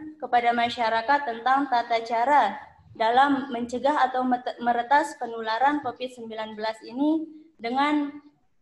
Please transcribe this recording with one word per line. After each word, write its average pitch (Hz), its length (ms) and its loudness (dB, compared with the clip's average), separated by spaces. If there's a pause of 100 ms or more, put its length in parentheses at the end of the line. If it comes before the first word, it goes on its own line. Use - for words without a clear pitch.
(200)
kepada 240 320 2
masyarakat 233 720 0
tentang 254 480 0
tata 233 320 0
cara 233 560 2 (320)
dalam 254 580 2
mencegah 247 560 0
atau 254 220 -2
mete-, 247 320 -4
meretas 240 560 0
penularan 233 640 -2
covid 254 320 -8
sembilan 220 480 -12
belas 220 240 -4
ini 294 400 0 (320)
dengan 285 560 0 (500)